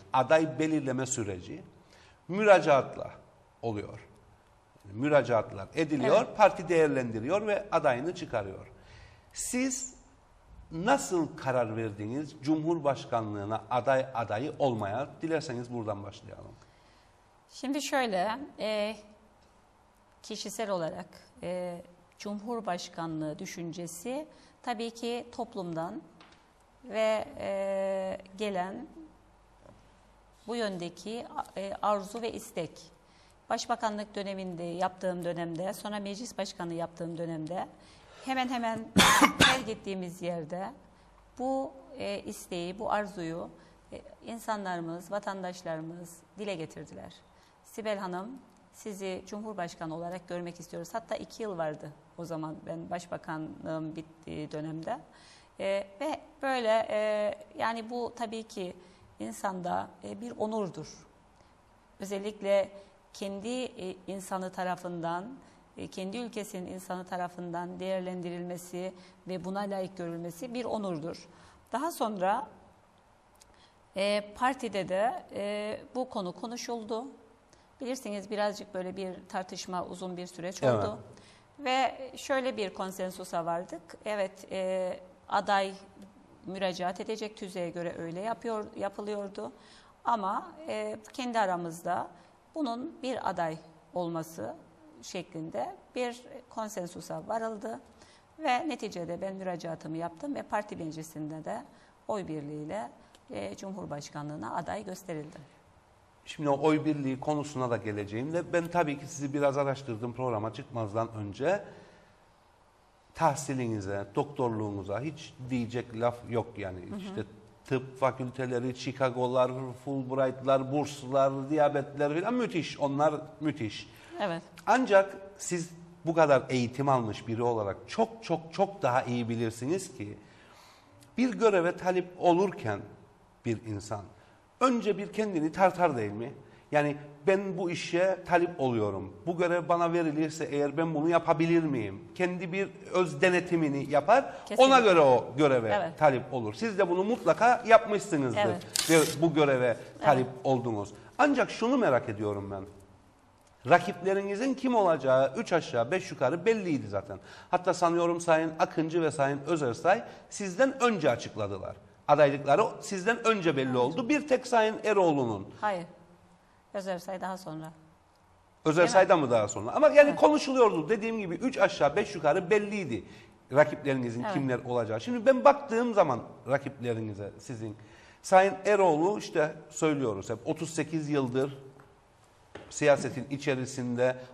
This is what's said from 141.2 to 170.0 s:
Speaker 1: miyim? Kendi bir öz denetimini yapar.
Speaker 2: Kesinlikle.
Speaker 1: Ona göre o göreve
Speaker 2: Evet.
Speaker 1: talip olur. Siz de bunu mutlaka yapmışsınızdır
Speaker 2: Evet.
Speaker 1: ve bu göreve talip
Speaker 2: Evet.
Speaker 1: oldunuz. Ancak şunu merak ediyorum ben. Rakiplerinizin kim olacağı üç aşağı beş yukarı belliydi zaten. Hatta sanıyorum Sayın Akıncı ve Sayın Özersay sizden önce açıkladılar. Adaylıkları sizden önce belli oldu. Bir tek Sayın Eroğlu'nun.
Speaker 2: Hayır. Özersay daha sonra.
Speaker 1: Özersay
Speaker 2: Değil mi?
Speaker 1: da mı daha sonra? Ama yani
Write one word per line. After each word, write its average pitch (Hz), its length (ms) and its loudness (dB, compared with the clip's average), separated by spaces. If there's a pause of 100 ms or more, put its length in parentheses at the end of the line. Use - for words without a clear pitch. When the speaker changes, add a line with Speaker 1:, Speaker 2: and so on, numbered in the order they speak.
Speaker 1:
miyim? 110 380 -2 (140)
Kendi 180 380 -2
bir 196 160 -2 (240)
öz 160 280 2
denetimini 165 720 4
yapar. 175 420 6 (140)
Speaker 2:
Kesinlikle. 240 180 8
Speaker 1:
Ona 269 160 10
göre 190 200 10
o 127 260 8 (100)
göreve 127 460 6
Speaker 2:
Evet. 82 160 -4
Speaker 1:
talip 131 360 4
olur. 113 200 -4
Siz 214 240 -2
de 185 120 4
bunu 180 140 2
mutlaka 233 640 4
yapmışsınızdır 202 800 6
Speaker 2:
Evet. - 440 0
Speaker 1:
ve 151 320 6
bu 165 120 4
göreve 131 420 4 (240)
talip 131 260 6
Speaker 2:
Evet. 127 180 -8
Speaker 1:
oldunuz. 117 480 0 (260)
Ancak 254 320 4
şunu 247 260 0
merak 139 320 4
ediyorum 104 420 -2
ben. 98 140 -8 (1040)
Rakiplerinizin 196 840 2
kim 254 200 0
olacağı 135 640 4
üç - 160 -4
aşağı 127 380 2
beş 185 200 -2
yukarı 156 360 0
belliydi 180 420 2
zaten. 98 300 -4 (320)
Hatta 180 240 4
sanıyorum 170 460 2
Sayın 160 380 4
Akıncı 170 440 2
ve 151 80 4
Sayın 139 360 2
Özersay 165 580 2 (260)
sizden 240 520 0
önce 202 280 4
açıkladılar. 98 640 -4 (320)
Adaylıkları 143 540 6 (180)
sizden 220 460 0
önce 170 300 4
belli 131 220 2
oldu. 160 300 2
Bir 285 200 2
tek - 180 2
Sayın 220 380 4
Eroğlu'nun. 143 640 4 (140)
Speaker 2:
Hayır. 190 240 -2 (920)
Özersay 185 460 -6
daha 185 180 -6
sonra. 160 340 -10 (920)
Speaker 1:
Özersay 175 440 8
Speaker 2:
Değil 180 120 8
mi? - 20 2
Speaker 1:
da 135 40 2
mı 113 60 0
daha 104 160 6
sonra? 110 240 -6
Ama 285 160 6
yani 285 200 12